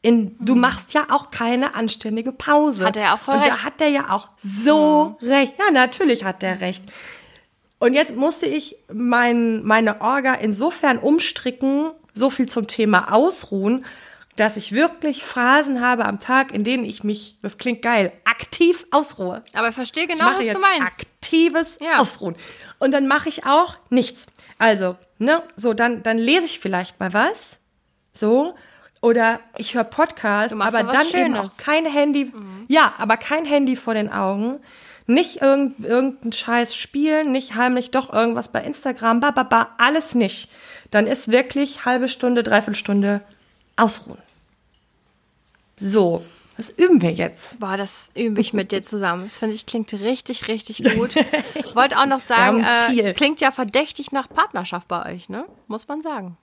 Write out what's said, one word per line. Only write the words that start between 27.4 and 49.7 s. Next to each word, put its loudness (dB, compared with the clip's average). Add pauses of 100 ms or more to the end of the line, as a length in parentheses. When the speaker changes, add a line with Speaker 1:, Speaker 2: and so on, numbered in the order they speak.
Speaker 1:
so, 0 (460)
oder 2 (180)
ich -8
höre 0
Podcast, -2
Speaker 2:
Du -8
machst 0
Speaker 1:
aber 0
Speaker 2:
dann 4
was 0
Speaker 1:
dann 0
eben 2
Speaker 2:
Schönes. -6
Speaker 1:
auch -20
kein 0
Handy, 0
Speaker 2:
Mhm. -16
Speaker 1:
ja, 4
aber 0
kein -4
Handy 2
vor -6
den -2
Augen, -4 (480)
nicht 2
irgend-, 2
irgendeinen -2
Scheiß -2
spielen, 0
nicht -2
heimlich 0
doch -2
irgendwas 0
bei -2
Instagram, -2
ba, 2
ba, 0
ba, 2
alles 2
nicht. -2 (420)
Dann 2
ist -4
wirklich 0
halbe 0
Stunde, 0
Dreiviertelstunde 0 (540)
ausruhen. -2 (1600)
So, 2 (340)
das -8
üben 6
wir 2
jetzt. -8
Speaker 2:
Boah, -6
das -10
übe -2
ich -2
mit -2
dir -2
zusammen. -4
Das -12
finde -4
ich, -14
klingt -6